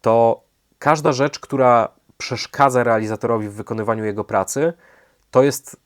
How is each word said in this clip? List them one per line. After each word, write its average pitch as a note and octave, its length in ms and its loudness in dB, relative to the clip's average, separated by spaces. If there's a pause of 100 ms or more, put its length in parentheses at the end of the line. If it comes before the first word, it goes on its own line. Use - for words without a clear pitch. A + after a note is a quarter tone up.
to A#2 420 2 (360)
każda D3+ 340 0
rzecz, C3+ 260 -2
która B2 500 2 (300)
przeszkadza - 640 0
realizatorowi A2 640 -2
w G2+ 60 -14
wykonywaniu A2 500 -4
jego G#2 200 -4
pracy, C3+ 480 -2 (580)
to C3 120 4
jest - 440 -2